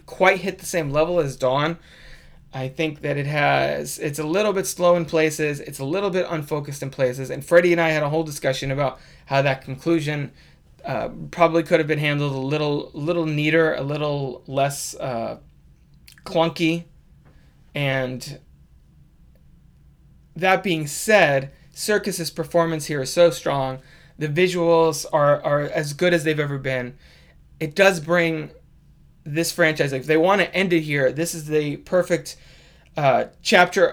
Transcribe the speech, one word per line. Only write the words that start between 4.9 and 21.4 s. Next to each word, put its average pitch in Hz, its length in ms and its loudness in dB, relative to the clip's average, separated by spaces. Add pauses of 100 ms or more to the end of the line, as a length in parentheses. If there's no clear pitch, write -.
in 170 80 0
places, 151 560 0
it's - 200 -14
a 135 60 -6
little 190 240 -2
bit 180 200 -2
unfocused 147 520 -6
in 139 100 -8
places, 131 380 -2
and 135 140 -8
Freddie 175 300 4
and 170 80 2
I 165 80 2
had 151 140 0
a 147 60 -2
whole 160 140 0
discussion 139 480 -4
about 135 280 -4 (260)
how 139 160 0
that 139 220 -2
conclusion, 147 680 -4 (540)
uh, 117 240 -4 (220)
probably 165 300 2
could 160 180 2
have 151 80 -2
been 151 120 -2
handled 147 340 -2
a 135 40 -6
little, 147 560 -2
little 165 320 -2
neater, 156 480 2
a - 80 -4
little 143 640 -4
less, 139 480 -2
uh, 117 440 -6 (840)
clunky. 165 600 0 (920)
And 135 640 -4 (2000)
that 185 260 2
being 160 240 -2
said, 143 640 2 (240)